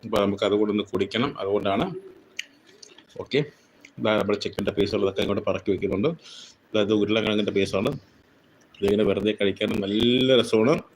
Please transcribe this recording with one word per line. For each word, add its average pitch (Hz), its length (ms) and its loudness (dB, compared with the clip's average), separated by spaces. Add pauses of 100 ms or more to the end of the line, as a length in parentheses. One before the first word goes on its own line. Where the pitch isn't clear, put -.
അപ്പോൾ 107 200 -2
നമുക്ക് 101 240 0
അതുകൂടെ 104 260 2
ഒന്ന് 101 180 0
കുടിക്കണം, 110 380 -2 (100)
അതുകൊണ്ടാണ്. 101 460 0 (1400)
ഓക്കെ, 135 180 -2 (580)
ഇതാ 110 220 0
നമ്മുടെ 101 240 -2
ചിക്കൻ്റെ 98 320 -4
പീസുകളൊക്കെ 98 480 0
ഇങ്ങോട്ട് 101 260 -2
പറക്കി 95 240 -4
വെക്കുന്നുണ്ട്. 98 360 -2 (580)
അതായത് 107 320 2
ഉരുളക്കിഴങ്ങിൻ്റെ 104 580 0
പീസാണ്. 98 340 0 (880)
ഇതിങ്ങനെ 101 320 2
വെറുതെ 98 320 0
കഴിക്കാൻ 101 340 -2 (100)
നല്ല 120 560 4
രസമാണ്. 113 320 4 (220)